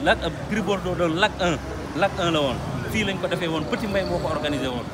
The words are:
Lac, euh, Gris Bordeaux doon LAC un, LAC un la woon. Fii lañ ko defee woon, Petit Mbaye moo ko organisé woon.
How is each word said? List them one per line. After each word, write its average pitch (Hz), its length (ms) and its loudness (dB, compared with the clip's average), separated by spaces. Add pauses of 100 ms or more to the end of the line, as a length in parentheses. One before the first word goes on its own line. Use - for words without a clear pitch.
Lac, 190 220 6
euh, 170 40 2 (220)
Gris 214 100 0
Bordeaux 185 320 0
doon 160 220 2
LAC 202 240 4
un, 175 160 4 (420)
LAC 190 220 4
un 170 120 2
la 160 100 4
woon. 127 160 2 (340)
Fii 214 140 0
lañ 196 160 -2
ko 180 60 -2
defee 170 200 -2
woon, 160 240 0
Petit 233 160 -2
Mbaye 196 180 0
moo 175 140 0
ko 156 80 -2
organisé 147 400 0
woon. 123 160 -2 (100)